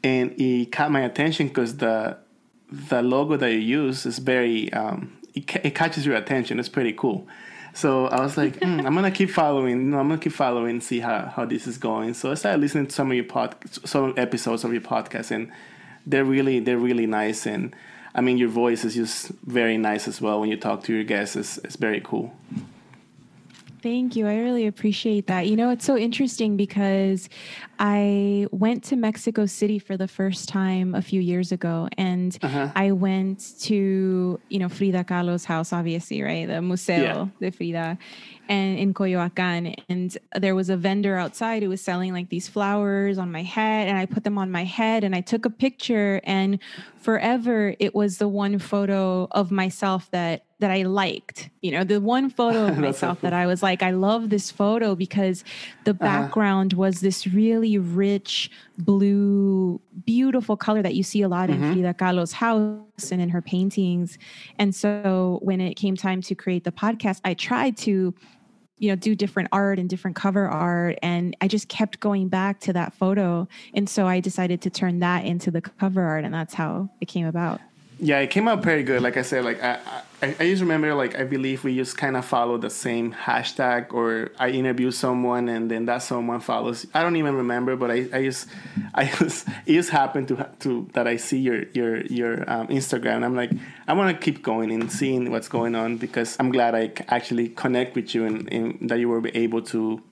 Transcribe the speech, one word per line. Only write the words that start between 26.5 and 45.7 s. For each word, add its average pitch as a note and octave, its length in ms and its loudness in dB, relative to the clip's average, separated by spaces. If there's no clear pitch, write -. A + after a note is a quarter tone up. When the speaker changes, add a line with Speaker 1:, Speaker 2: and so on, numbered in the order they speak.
Speaker 2:
because G3 720 2
I G3+ 720 2
went A3+ 340 2
to C#4 100 0
Mexico A3 500 0
City G#3 320 0
for F#3+ 180 -6
the F#3 120 -2
first F#3+ 420 -4
time F#3 460 0
a G3 60 0
few F#3+ 200 0
years F3 300 0
ago, E3+ 360 -2
and F3+ 440 0
Speaker 1:
Uh-huh. C#3+ 340 -2
Speaker 2:
I G3 160 2
went F#3+ 680 0
to, F#3+ 800 0
you G3 100 -2
know, F3+ 80 0
Frida F3+ 360 0
Kahlo's F3 420 -2
house, E3 260 -2
obviously, E3+ 520 -4
right? E3 240 -4
The E3 140 -4
Museo F3+ 800 0
Speaker 1:
Yeah. F#3 100 -2
Speaker 2:
de - 60 -6
Frida E3+ 420 -4
and F#3+ 300 0
in G3 140 2
Coyoacán. F3+ 840 0
And F3+ 280 -4
there F#3+ 220 2
was F#3 140 0
a F#3+ 80 2
vendor G3 400 2
outside A3 440 -2
who G3 80 0
was F#3+ 120 -4
selling, F#3 320 -2
like, F3+ 160 -6
these F3+ 180 -6
flowers G3+ 720 0
on F3+ 120 -4
my D#3+ 120 -6
head, G#3+ 440 0
and G3 100 0
I F#3+ 100 0
put G#3+ 160 -4
them G#3 160 -2
on F#3 120 -2
my F3 120 -2
head, A3 400 0
and F#3+ 120 0
I F3+ 60 -2
took A3+ 240 -2
a A3+ 60 2
picture, G#3+ 720 0